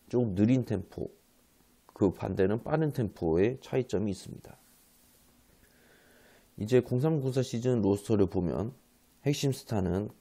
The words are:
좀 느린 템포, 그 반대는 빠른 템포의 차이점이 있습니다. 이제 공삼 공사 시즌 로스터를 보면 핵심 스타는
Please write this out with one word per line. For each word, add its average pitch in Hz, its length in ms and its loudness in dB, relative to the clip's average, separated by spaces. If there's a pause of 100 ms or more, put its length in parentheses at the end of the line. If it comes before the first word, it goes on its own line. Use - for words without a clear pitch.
좀 117 240 0
느린 117 320 4
템포, - 440 -6 (760)
그 92 260 0
반대는 98 500 0
빠른 156 300 -2
템포의 95 680 0
차이점이 107 500 -4
있습니다. - 460 -14 (2000)
이제 123 220 2
공삼 139 420 0
공사 131 220 -2
시즌 120 380 0
로스터를 98 460 2
보면 87 460 -2 (520)
핵심 143 260 0
스타는 98 580 -2 (120)